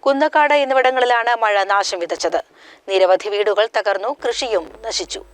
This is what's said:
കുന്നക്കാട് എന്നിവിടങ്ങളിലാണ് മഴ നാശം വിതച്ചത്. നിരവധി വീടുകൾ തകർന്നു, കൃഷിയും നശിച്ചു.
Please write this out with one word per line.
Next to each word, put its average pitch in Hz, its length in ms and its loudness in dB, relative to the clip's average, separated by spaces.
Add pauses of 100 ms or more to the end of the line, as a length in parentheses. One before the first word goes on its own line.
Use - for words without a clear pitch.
കുന്നക്കാട് 294 540 2
എന്നിവിടങ്ങളിലാണ് 254 880 2
മഴ 208 220 2
നാശം 196 340 0
വിതച്ചത്. 170 460 -4 (440)
നിരവധി 185 400 2
വീടുകൾ 208 480 0
തകർന്നു, 202 320 -2
കൃഷിയും 233 580 -4 (200)
നശിച്ചു. - 480 -8